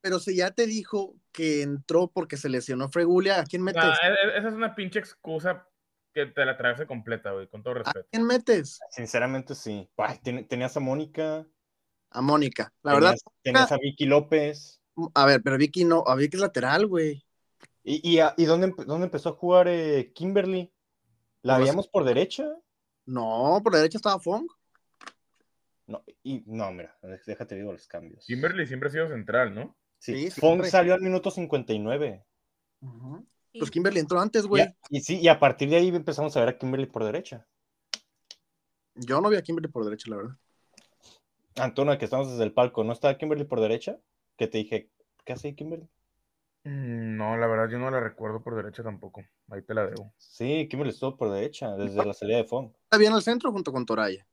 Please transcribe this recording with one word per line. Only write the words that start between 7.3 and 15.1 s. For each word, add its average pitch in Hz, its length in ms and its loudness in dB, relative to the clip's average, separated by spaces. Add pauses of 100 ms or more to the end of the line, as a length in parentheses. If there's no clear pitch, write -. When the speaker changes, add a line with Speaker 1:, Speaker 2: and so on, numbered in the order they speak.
Speaker 2:
güey, 98 160 -8
con 107 160 -20
todo 123 120 -6
Speaker 1:
¿A - 20 -6
Speaker 2:
respeto. 113 340 -6
Speaker 1:
quién 226 140 0
metes? 233 640 0
Speaker 3:
Sinceramente, 127 680 -4
sí. 104 420 -10
Ay, 107 240 -4
ten-, 127 280 -8
tenías 127 260 -4
a 147 60 -2
Mónica. 156 680 -6 (640)
Speaker 1:
A 123 120 -6
Mónica. 143 520 0 (100)
La 143 100 2
verdad, 160 180 8
Speaker 3:
Tenías, - 120 -2 (180)
tenías 131 200 4 (100)
Speaker 1:
Mónica 143 40 2
Speaker 3:
a 135 60 -2
Vicky 143 240 -2
López. 147 760 2 (320)